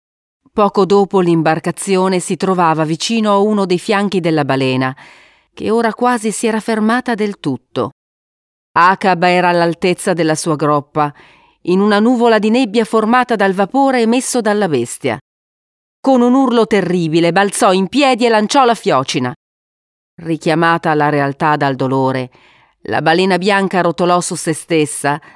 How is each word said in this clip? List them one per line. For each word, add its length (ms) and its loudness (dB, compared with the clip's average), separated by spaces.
Poco 320 0
dopo 360 2
l'imbarcazione 1000 0
si 180 -4
trovava 480 0
vicino 480 -2
a 60 2
uno 260 0
dei 140 0
fianchi 420 -2
della 240 -2
balena, 520 -2
che 160 -6
ora 240 0
quasi 380 -2
si 140 -4
era 140 0
fermata 540 -2
del 240 -4
tutto. 520 -6
Acab 500 2
era 260 2
all'altezza 640 0
della 220 0
sua 220 -4
groppa, 580 -2
in 180 0
una 200 2
nuvola 380 2
di 120 0
nebbia 340 0
formata 520 0
dal 180 0
vapore 460 0
emesso 400 0
dalla 280 0
bestia. 500 -4
Con 200 2
un 140 4
urlo 320 2
terribile 680 0
balzò 400 2
in 160 0
piedi 380 2
e 20 2
lanciò 360 2
la 100 2
fiocina. 580 -2
Richiamata 760 -2
alla 180 2
realtà 480 0
dal 200 -2
dolore, 540 -2
la 140 -2
balena 380 2
bianca 420 0
rotolò 400 0
su 140 -6
se 180 -6
stessa, 680 -2